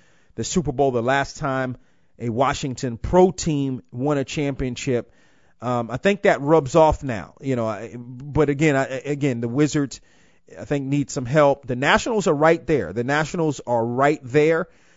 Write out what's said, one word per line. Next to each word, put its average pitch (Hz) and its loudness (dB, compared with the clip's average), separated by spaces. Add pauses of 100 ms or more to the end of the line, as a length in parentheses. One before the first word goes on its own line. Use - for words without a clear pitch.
(340)
the 113 -6
Super 143 -2
Bowl 135 2
the 120 0
last 131 0
time 131 -4 (420)
a 117 -6
Washington 127 -2
pro 185 4
team 139 -4 (100)
won 139 -2
a 135 -2
championship. 131 -4 (480)
Um, 120 -4
I 120 -6
think 196 0
that 156 4
rubs 147 2
off 156 6
now, 117 -6
you 135 -2
know, 113 -2
I, 107 -8
but 131 -2
again, 147 2
I, 135 2
again, 135 -4
the 120 -4
Wizards, 143 0 (580)
I 95 -12
think, 143 -4
need 139 -2
some 127 -6
help. 143 2
The 123 -4
Nationals 202 0
are 165 4
right 160 2
there. 107 0
The 117 -4
Nationals 151 -2
are 120 0
right 131 0
there. 151 2 (280)